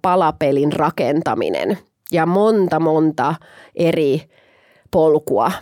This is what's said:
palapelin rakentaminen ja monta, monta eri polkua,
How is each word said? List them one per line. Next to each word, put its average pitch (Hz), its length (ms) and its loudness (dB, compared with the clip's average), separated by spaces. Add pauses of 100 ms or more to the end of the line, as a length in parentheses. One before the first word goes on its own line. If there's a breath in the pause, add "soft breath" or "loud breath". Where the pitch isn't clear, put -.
palapelin 151 680 0
rakentaminen 139 1080 -2 (340)
ja 165 140 0
monta, 190 540 2
monta 156 540 0 (400 loud breath)
eri 160 480 0 (720 soft breath)
polkua, 151 680 2